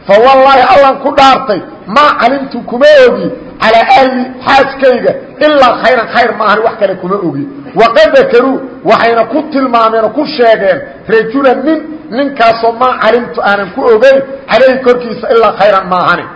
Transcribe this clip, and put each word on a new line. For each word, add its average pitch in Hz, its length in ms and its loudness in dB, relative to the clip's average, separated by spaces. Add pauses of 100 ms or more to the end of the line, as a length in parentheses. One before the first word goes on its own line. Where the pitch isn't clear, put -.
Fa 190 140 0
wallaahi 262 500 4
Allan 269 340 4
ku 285 160 -4
dhaartay, 269 460 2 (240)
maa 269 340 0
calimtu 262 420 -2
kuma 240 260 -2 (140)
ogi, - 280 2 (260)
calaa 220 360 2
ahli 262 320 2 (180)
xaaskayga, 262 720 0 (240)
ilaa 277 420 2
khayran 226 300 0
khayr 226 260 0
maahan 208 240 -2
wax 226 180 -2
kale 190 200 -2
kuma 180 200 -6
ogi. 143 280 -6 (260)
Wa 220 160 2
qad 294 260 4
dakaruu, 262 480 2 (200)
waxayna 226 460 0
ku 294 160 -4
tilmaameen 226 600 -2
oo 214 60 -2
ku 294 160 -4
sheegeen, 208 520 0 (260)
rajulan 254 580 0
nin, 311 160 -2 (300)
ninkaasoo 233 640 -2
maa 247 260 -2
calimtu 226 420 -2
aanan 202 320 -2
ku - 80 -8
ogeyn, 254 380 4 (280)
calayhi 254 360 2
korkiisa, 233 480 -2
ilaa 226 220 2
khayran 190 360 0
maahani. 170 360 -2 (100)